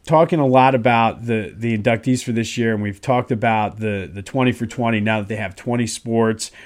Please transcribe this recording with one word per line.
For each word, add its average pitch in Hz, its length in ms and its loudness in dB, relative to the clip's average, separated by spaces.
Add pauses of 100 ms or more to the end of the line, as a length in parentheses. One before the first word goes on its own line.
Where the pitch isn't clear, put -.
talking 165 360 4
a 139 60 4
lot 131 280 6
about 117 520 2
the, 110 300 -4
the 113 220 -2
inductees 120 460 0
for 123 80 -4
this 113 260 -4
year, 113 160 2
and 104 80 -2
we've 101 180 -6
talked 123 300 0
about 110 480 0
the, 101 340 -4
the 98 100 -10
twenty 127 280 0
for 120 160 -2
twenty, 113 340 -2
now 110 200 0
that 101 80 -8
they 110 80 -6
have 101 180 -8
twenty 120 320 -4
sports, 113 640 -2 (160)